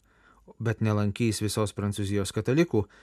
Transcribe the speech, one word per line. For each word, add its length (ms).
bet 220
nelankys 580
visos 320
Prancūzijos 640
katalikų, 540